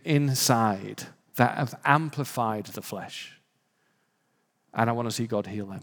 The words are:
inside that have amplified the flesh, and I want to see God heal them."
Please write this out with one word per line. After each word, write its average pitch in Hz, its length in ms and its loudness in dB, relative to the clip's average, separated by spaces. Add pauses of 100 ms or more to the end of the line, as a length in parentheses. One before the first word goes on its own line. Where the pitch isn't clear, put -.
inside 117 1040 2 (280)
that 120 200 4
have - 180 -4 (100)
amplified 139 840 0
the 101 160 -10
flesh, - 540 -12 (1400)
and 113 160 2
I 117 40 2
want 117 160 -2
to 110 40 -4
see 117 140 -2
God 107 220 -2
heal 104 180 -6
them." 95 160 -12